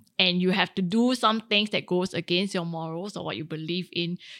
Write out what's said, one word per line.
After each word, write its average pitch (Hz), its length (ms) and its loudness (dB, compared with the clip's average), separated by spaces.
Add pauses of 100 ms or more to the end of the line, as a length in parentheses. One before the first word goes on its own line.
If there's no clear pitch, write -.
(180)
And 180 240 4
you 185 80 4
have 185 240 2
to 190 80 0
do 226 320 4
some 220 260 2
things 208 300 0
that 165 160 -2
goes 180 260 0
against 180 420 0
your 170 120 -2
morals 170 500 -6
or 180 80 -8
what 156 140 -6
you 160 60 -8
believe 160 480 -6
in 175 260 -2 (220)